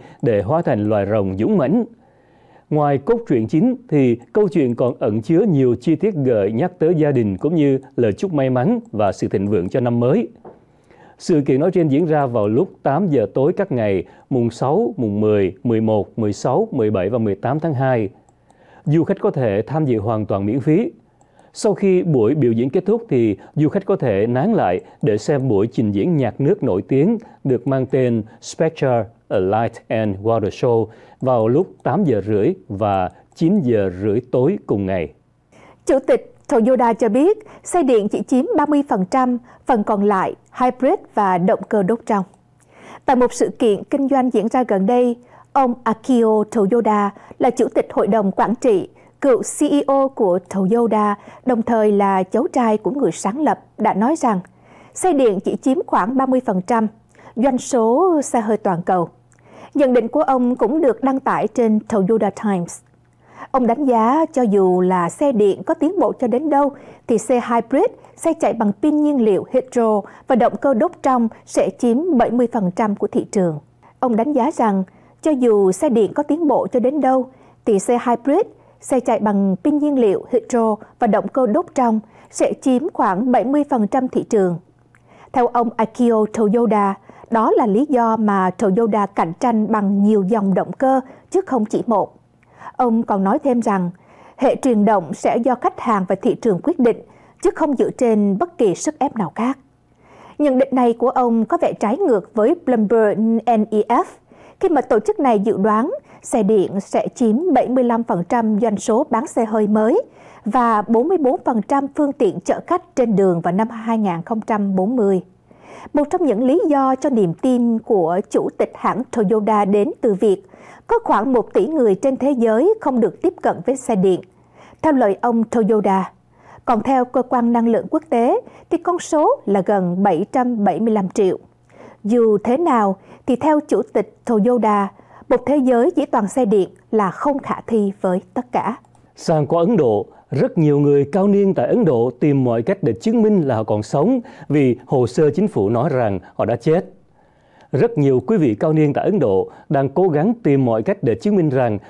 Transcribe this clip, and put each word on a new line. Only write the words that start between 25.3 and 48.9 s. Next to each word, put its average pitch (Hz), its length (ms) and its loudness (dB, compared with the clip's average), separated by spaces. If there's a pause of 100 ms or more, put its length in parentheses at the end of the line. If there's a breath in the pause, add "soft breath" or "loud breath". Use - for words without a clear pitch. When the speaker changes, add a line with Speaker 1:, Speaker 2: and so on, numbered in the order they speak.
Speaker 1:
buổi 104 180 2
trình 107 260 -2
diễn 143 240 0
nhạc 127 240 -2
nước 151 220 0
nổi 104 200 -2
tiếng 165 360 0 (260 loud breath)
được 123 220 -2
mang 131 200 -2
tên 123 360 0 (180 loud breath)
Spectre, 135 640 -2 (240)
A 123 100 -2
Light 107 500 -2
and 110 340 -2
Water 107 260 0
Show 113 380 0 (340 loud breath)
vào 120 280 0
lúc 151 180 0 (160)
tám 156 220 -2
giờ 117 220 0
rưỡi 110 280 0 (140)
và 98 420 -2 (240 soft breath)
chín 185 260 0
giờ 110 300 0 (120)
rưỡi 107 180 0 (120)
tối 143 340 0
cùng 101 200 -2
ngày. 92 260 -4 (760 loud breath)
Speaker 2:
Chủ 277 200 2
tịch - 280 -2 (140)
Toyota 240 440 2
cho 233 160 -2
biết 294 300 2 (260 loud breath)
xe 349 180 0
điện 226 260 2
chỉ 220 140 -4
chiếm 262 220 0 (120)
ba 294 100 2
mươi 285 220 2
phần 196 220 0
trăm, 254 280 0 (280 loud breath)
phần 226 180 0
còn 202 200 0
lại 190 300 0 (260)
hybrid 254 380 0 (160)
và 190 240 2
động 185 300 2
cơ 214 140 0
đốt 214 240 -2
trong. 196 180 0 (800 loud breath)
Tại 262 120 2
một 247 160 2
sự - 160 -2
kiện 208 360 0
kinh 277 240 -2
doanh 262 240 0
diễn 202 160 0
ra 254 140 0
gần 190 240 0
đây, 247 300 2 (360 loud breath)
ông 254 220 2 (100)
Akio 220 680 2
Toyoda 208 640 0 (240 loud breath)
là 254 120 2
chủ - 240 0
tịch - 180 0
hội 247 140 0
đồng 202 260 0
quản 202 220 -2
trị, 202 340 0 (320 soft breath)